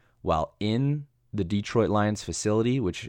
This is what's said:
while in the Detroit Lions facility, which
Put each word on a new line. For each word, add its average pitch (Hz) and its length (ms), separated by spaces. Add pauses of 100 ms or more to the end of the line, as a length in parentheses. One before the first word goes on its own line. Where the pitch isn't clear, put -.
(220)
while 80 380
in 139 460 (280)
the 101 100
Detroit 101 460
Lions 104 340
facility, 113 560
which - 300